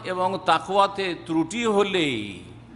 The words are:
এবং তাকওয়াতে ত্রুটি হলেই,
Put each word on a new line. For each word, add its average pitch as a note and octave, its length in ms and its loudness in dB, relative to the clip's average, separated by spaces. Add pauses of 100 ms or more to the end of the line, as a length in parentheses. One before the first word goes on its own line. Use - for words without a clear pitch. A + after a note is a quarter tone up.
এবং F#3 240 -2 (160)
তাকওয়াতে G3 600 2 (180)
ত্রুটি E3 420 0
হলেই, F#3 520 2 (580)